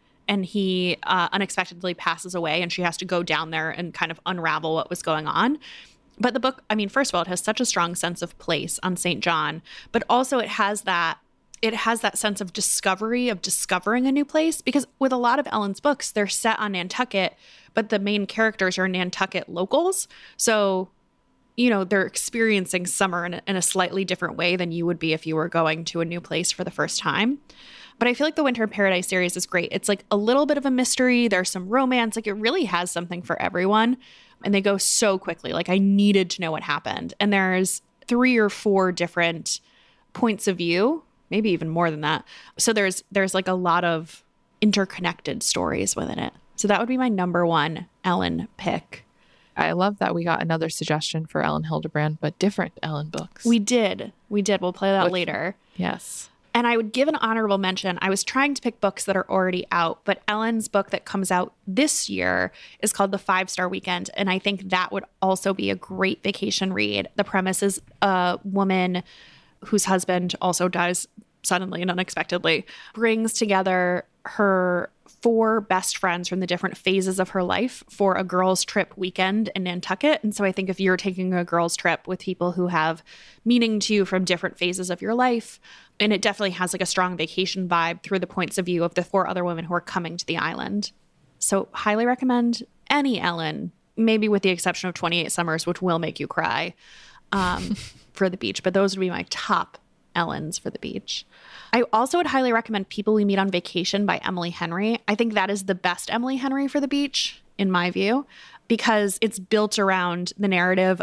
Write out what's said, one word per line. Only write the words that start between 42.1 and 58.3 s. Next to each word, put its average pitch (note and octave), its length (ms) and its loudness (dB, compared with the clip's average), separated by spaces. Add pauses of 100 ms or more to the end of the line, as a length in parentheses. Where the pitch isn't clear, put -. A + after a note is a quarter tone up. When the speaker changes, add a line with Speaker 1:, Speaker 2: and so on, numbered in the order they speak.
Speaker 1:
So A3+ 160 2
there's, G3 380 0
there's, F#3+ 240 0
like, F#3+ 120 0
a F#3 60 2
lot F3 300 2
of E3 400 -2 (360)
interconnected F#3+ 840 0
stories - 520 0
within - 220 -6
it. - 160 -6 (220)
So - 120 -2
that G3+ 120 4
would A3+ 100 -2
be B3+ 80 0
my B3+ 120 0
number F3+ 360 2
one E3 400 0 (180)
Ellen F3+ 440 0 (100)
pick. - 480 -6 (500)
Speaker 2:
I D#3+ 180 0
love G3 260 0
that F3+ 160 0
we E3+ 80 -2
got E3+ 180 0
another D#3+ 260 0
suggestion D#3 600 -4
for D3+ 160 -2
Ellen D3+ 220 0
Hildebrand, D#3 540 -2
but D#3 200 -4
different F#3 420 0
Ellen D3+ 280 -6
books. - 360 -10
Speaker 1:
We A#3 140 6
did. G3+ 540 0 (160)
We G#3 120 0
did. F#3+ 200 0
We'll F3+ 120 -2
play G3 160 -2
that F#3+ 160 4
Speaker 2:
Which F3 80 2
Speaker 1:
later. F3 420 -4 (200)
Speaker 2:
Yes. - 560 -6 (240)
Speaker 1:
And A#3+ 120 2
I A#3+ 100 4
would A3 140 0
give C4+ 160 2
an D#4 80 2
honorable A3 420 2
mention. F#3 420 -2
I F#3+ 120 0
was G3 120 0
trying C#4 300 2